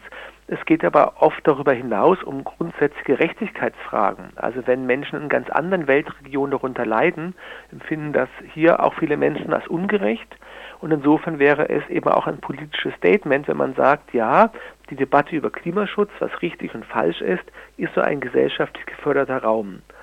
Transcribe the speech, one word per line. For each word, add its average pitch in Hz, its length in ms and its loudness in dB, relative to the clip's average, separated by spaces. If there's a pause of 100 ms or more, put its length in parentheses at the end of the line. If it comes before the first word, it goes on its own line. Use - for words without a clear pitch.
(500)
Es - 160 -6
geht 160 200 2
aber - 360 4
oft - 240 2
darüber 143 280 4
hinaus 123 500 2
um 139 200 -8
grundsätzliche - 600 -4
Gerechtigkeitsfragen. 123 1200 -2 (100)
Also 123 300 -4
wenn 127 200 0
Menschen 135 360 -2
in 147 80 -6
ganz 127 200 -2
anderen 170 380 0
Weltregionen 139 640 0
darunter 127 340 -2
leiden, 156 480 0 (380)
empfinden 151 420 -6
das 131 160 2 (240)
hier 160 300 4
auch 147 100 4
viele 147 240 -2
Menschen 147 340 0
als - 160 -2
ungerecht. 202 720 -2 (420)
Und 160 120 -2
insofern 151 480 2
wäre 143 300 4
es - 200 -2
eben - 180 -2
auch - 200 4
ein - 100 -4
politisches - 580 -8
Statement, 147 520 2
wenn 151 100 0
man 135 160 0
sagt, 139 400 2
ja, 143 380 4 (400)
die 147 40 -12
Debatte 139 400 2
über 123 140 -2
Klimaschutz, 202 680 -2
was - 220 -6
richtig - 340 -6
und 110 100 -10
falsch 165 340 0
ist, - 240 -2 (340)
ist - 180 -4
so - 60 2
ein 143 200 0
gesellschaftlich 131 640 -2
geförderter 135 540 -2
Raum. 110 420 -2 (220)